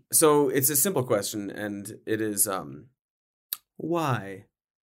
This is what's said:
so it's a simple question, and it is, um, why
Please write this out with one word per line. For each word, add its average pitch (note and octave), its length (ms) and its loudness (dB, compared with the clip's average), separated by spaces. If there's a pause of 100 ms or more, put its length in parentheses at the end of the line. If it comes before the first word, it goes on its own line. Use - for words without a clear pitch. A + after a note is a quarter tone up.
(140)
so D3 360 6
it's C#3 200 2
a D3 60 0
simple C#3 280 0
question, G#2 460 -2
and G2+ 560 -8
it A2 160 -2
is, G#2 260 0
um, D2+ 380 -8 (920)
why A#2 680 -4 (380)